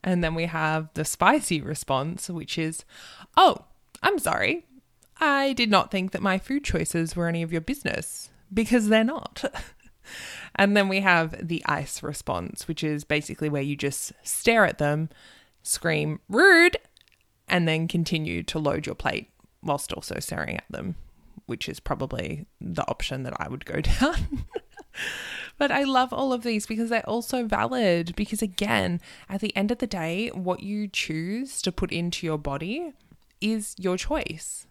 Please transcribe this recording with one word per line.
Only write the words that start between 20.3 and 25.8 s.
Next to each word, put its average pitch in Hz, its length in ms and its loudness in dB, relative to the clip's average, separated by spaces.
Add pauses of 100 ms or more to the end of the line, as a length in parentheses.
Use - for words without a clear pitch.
at - 120 -12
them, - 260 -6 (500)
which - 240 -6
is - 100 -8
probably - 680 -6 (140)
the 165 280 -4
option - 360 -6
that - 160 -8
I - 80 -6
would - 180 -10
go - 160 -4
<laughs> - 180 4
down. 285 460 0 (1120)
But 285 140 2
I 277 120 2